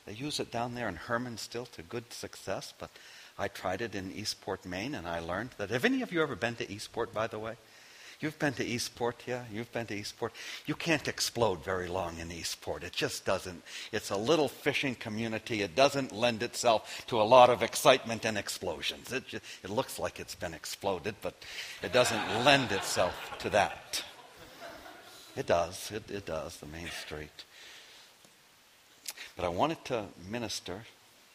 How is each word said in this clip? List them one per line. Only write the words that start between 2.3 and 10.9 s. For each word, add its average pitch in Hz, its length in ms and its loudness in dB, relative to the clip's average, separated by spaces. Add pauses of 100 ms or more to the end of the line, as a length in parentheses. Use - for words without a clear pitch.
but 80 120 -10 (500)
I 98 80 0
tried 98 340 -4
it 107 140 -4
in 95 160 -6
Eastport, 98 540 -6
Maine, 98 280 -4
and 87 140 -6
I 85 120 -2
learned 90 380 -4
that, 101 120 -4
have 127 160 2
any 262 160 2
of 214 100 -6
you 165 100 2
ever 143 140 0
been 117 200 -2
to - 140 -6
Eastport, 104 440 -6
by 110 140 0
the 110 120 -6
way? 110 160 -6 (640)
You've 156 200 -4
been 143 140 2
to 110 120 -2
Eastport, 120 600 -2
yeah? 123 160 -2 (100)
You've 113 180 -6
been 117 140 -4
to 110 100 -6
Eastport. 104 380 -6 (320)
You 151 80 -2
can't 156 340 2